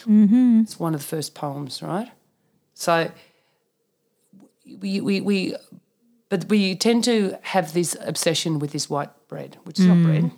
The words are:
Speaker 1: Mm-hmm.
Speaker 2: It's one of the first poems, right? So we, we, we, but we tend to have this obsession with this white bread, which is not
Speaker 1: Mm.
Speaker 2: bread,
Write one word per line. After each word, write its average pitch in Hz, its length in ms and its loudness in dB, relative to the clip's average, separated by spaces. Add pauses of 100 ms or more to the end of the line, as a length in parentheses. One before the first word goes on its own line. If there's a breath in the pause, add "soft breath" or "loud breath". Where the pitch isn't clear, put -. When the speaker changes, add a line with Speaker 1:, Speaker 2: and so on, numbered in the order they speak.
Speaker 1:
Mm-hmm. 220 540 6
Speaker 2:
It's - 180 -4
one 165 160 -2
of 143 60 -6
the 143 140 -14
first 151 200 -8
poems, 143 460 -10
right? 170 280 -6 (640)
So 165 380 -2 (1700 soft breath)
we, 196 200 -4
we, 196 200 -2
we, 190 340 -2 (720)
but 175 200 -2
we 196 260 2
tend 226 300 0
to 220 360 0
have 160 320 -4
this 175 220 -2 (100)
obsession 160 540 -2
with 147 120 -6
this 147 180 -8
white 143 200 -4 (180)
bread, 139 360 -16
which - 160 -12
is 190 60 6
not 180 120 6
Speaker 1:
Mm. 170 80 6
Speaker 2:
bread, 160 320 2